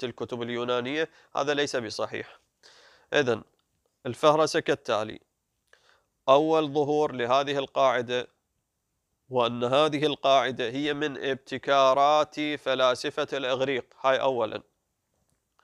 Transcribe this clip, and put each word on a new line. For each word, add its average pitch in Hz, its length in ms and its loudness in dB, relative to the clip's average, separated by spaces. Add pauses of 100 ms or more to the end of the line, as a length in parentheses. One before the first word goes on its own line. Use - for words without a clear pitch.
الكتب 120 380 -8
اليونانية، 123 680 -4 (260)
هذا 139 180 -2
ليس 143 220 -2
بصحيح. 107 640 -6 (720)
إذن 123 300 0 (640)
الفهرسة 151 540 2
كالتالي: 110 600 -4 (1080)
أول 156 440 4
ظهور 147 380 0
لهذه 135 460 0
القاعدة، 123 720 0 (1000)
وأن 120 340 0
هذه 143 420 2
القاعدة 131 640 2
هي 143 240 -4
من 143 320 -6
ابتكارات 139 1120 2
فلاسفة 139 920 -2
الإغريق، 135 520 -2 (160)
هاي 131 200 2
أولًا. 113 400 -2 (1040)